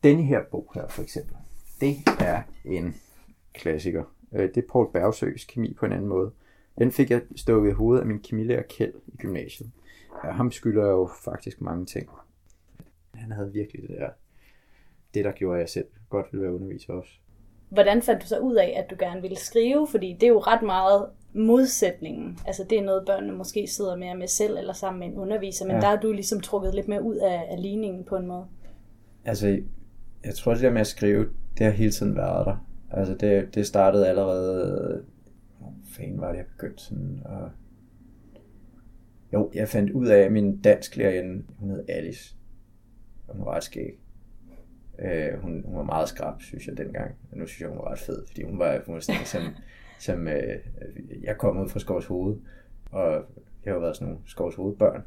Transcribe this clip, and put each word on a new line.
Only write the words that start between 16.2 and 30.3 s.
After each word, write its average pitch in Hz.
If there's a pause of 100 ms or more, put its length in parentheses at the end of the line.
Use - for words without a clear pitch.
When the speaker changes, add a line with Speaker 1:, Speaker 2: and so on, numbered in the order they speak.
Speaker 1:
ville 98
være 90
underviser 92
også. 90 (600)
Speaker 2:
Hvordan 202
fandt 214
du -
så 202
ud 254
af, 185 (100)
at -
du 160
gerne 180
ville 185
skrive? 269
Fordi 185
det 175
er 240
jo 226
ret 226
meget 196 (260)
modsætningen. 185
Altså, 190
det 220
er 202
noget, 190
børnene 196
måske 185
sidder 185
mere 180
med 180
selv, 208
eller 185
sammen 185
med 175
en -
underviser, 196
men 196
Speaker 1:
Ja. -
Speaker 2:
der 202
er 208
du 220
ligesom 202
trukket 190
lidt 196
mere 202
ud 220
af, 180
af 180
ligningen 196
på 190
en 185
måde. 180 (800)
Speaker 1:
Altså, 101 (640)
jeg -